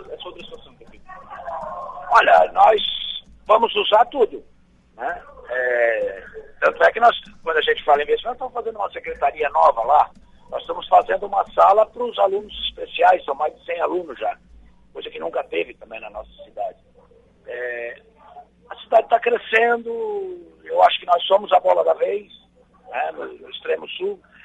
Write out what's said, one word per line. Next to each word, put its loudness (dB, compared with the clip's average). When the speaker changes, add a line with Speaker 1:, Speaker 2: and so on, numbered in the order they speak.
Speaker 1:
essa -16
outra -16
situação, -20
prefeito? -20
Speaker 2:
Olha, 6
nós 6
vamos 2
usar 4
tudo, -2
né? -10
É, -2
tanto 0
é 6
que -6
nós, 8
quando -2
a 2
gente -2
fala 4
em -2
investimento, -2
nós -6
estamos -10
fazendo -8
uma -6
secretaria -4
nova 2
lá, 2
nós -8
estamos -10
fazendo 2
uma -2
sala 4
pros -8
alunos -2
especiais, 0
são -4
mais -4
de -20
cem -6
alunos -6
já, -6
coisa -14
que -14
nunca -6
teve -6
também -18
na -16
nossa -16
cidade. -10
É, -10
a -16
cidade 2
tá 4
crescendo, 0
eu 0
acho 4
que -18
nós 2
somos 0
a 4
bola 2
da 2
vez, -4
né, -6
no, -12
no -18
extremo -6
sul, -8